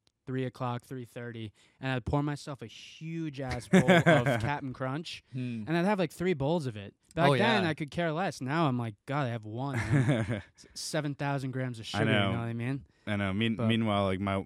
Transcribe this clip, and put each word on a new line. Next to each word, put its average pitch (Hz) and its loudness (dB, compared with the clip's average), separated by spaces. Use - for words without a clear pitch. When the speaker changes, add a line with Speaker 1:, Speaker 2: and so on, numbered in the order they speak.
Speaker 1:
three 131 -2
o'clock, 120 -4
three 127 -10
thirty, 117 -10
and 131 -4
I'd 127 -2
pour 143 2
myself 147 -6
a 113 -12
huge 160 -10
ass 123 -4
bowl 180 6
of 170 8
Speaker 2:
<laughs> 135 6
Speaker 1:
Captain 143 -2
Crunch, 135 -6
Speaker 3:
Hmm. 123 -6
Speaker 1:
and 160 0
I'd 170 2
have, 208 2
like, 175 -2
three 180 -2
bowls 143 0
of 107 -6
it. 101 -12
Back 165 6
Speaker 3:
Oh, 143 6
Speaker 1:
then, 208 4
Speaker 3:
yeah. 165 2
Speaker 1:
I 156 -2
could 147 -6
care 170 0
less. 160 -4
Now 147 2
I'm 123 2
like, 113 -4
"God, 139 -2
I 120 -2
have 113 -6
one." 127 -6
Speaker 2:
<laughs> - 2
Speaker 1:
S-, 110 2
seven 147 -4
thousand 139 -2
grams 127 -4
of 107 -14
Speaker 2:
I 104 0
Speaker 1:
sugar, 110 2
you 110 4
know 101 4
Speaker 2:
know. 117 -2
Speaker 1:
what 117 -4
I 117 -6
mean? 123 -4
Speaker 2:
I 104 -2
know. 101 0
Mean-, 113 0
Speaker 1:
But 113 0
Speaker 2:
meanwhile, 110 2
like, 95 0
my, 98 -2